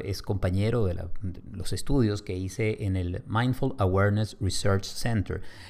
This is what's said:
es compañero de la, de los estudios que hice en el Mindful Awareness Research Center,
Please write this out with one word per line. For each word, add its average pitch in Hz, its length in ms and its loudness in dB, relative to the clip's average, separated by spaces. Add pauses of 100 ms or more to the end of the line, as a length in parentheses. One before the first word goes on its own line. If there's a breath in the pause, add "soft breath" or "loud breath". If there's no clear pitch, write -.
es 101 160 -4
compañero 101 640 2
de 87 80 0
la, 85 160 -6 (120)
de 87 200 -6 (100)
los 92 220 -2
estudios 110 480 2
que 92 160 -6
hice 107 480 -2
en 98 100 0
el 90 320 -2
Mindful 127 520 0
Awareness 104 600 2
Research 98 460 2
Center, 101 560 -2 (280 loud breath)